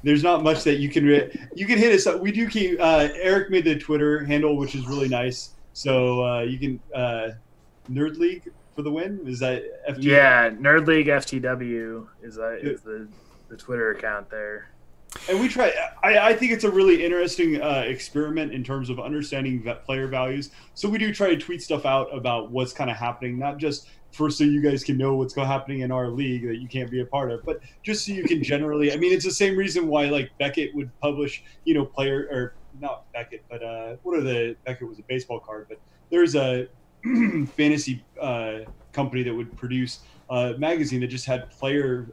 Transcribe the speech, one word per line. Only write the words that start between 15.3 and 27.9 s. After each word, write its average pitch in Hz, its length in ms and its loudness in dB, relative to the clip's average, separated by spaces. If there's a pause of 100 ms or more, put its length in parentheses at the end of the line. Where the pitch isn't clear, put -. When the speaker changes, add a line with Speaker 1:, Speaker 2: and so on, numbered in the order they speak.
Speaker 1:
we 254 80 2
try. 226 240 2 (320)
I, 208 140 6 (120)
I 226 40 6
think 233 200 2
it's 220 100 -2
a 202 80 4
really 185 320 6
interesting, 175 580 0
uh, 139 240 0
experiment 151 680 -4
in 127 100 -6
terms 131 260 -6
of 123 100 -6
understanding 135 640 -4
vet 117 240 -8
player 135 220 -4
values. 131 420 -4 (240)
So - 160 -4
we 220 80 0
do 214 160 0
try 202 160 2
to 165 80 4
tweet 175 240 -8
stuff 147 240 -4
out 135 300 0
about 120 360 -2
what's 127 220 -4
kinda 127 200 -4
happening, 120 440 -6
not 143 200 -4
just 147 320 -4 (220)
for 151 200 0
so 151 120 2
you 147 180 4
guys 139 220 2
can 131 140 0
know 135 180 2
what's 131 180 -2
go-, 139 100 -2
happening 135 380 -2
in 127 100 -4
our 127 160 0
league 123 400 -4
that 117 100 -4
you 127 100 -12
can't 123 220 -6
be 123 120 -4
a 123 40 -4
part 135 260 -2
of, 117 140 -8
but 160 140 -4 (240)
just 214 220 -4